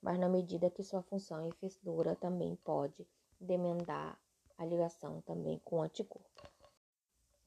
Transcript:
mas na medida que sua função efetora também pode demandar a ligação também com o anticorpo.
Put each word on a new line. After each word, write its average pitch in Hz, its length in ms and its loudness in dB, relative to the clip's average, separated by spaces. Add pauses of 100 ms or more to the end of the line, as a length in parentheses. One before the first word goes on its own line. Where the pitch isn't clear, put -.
mas 180 180 2
na 180 80 6
medida 180 420 4
que 185 140 -8
sua 196 180 -2
função 175 460 -4
efetora 165 640 -2
também 175 440 -2
pode 147 500 -2 (320)
demandar 170 800 0 (380)
a 160 80 -6
ligação 170 560 0
também 165 380 -4
com - 180 -2
o 160 40 2
anticorpo. - 680 -6 (960)